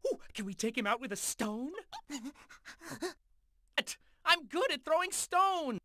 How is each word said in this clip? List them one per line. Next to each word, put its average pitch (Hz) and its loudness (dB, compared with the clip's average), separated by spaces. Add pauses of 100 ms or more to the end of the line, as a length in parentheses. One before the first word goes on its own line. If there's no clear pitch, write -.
Ooh, 539 0 (160)
can 214 -4
we 196 -4
take 226 0
him 220 0
out 208 2
with 240 -6
a 202 -4
stone? 226 -2 (2500)
I'm 330 4
good 349 2
at 285 -4
throwing 359 2
stone. 349 2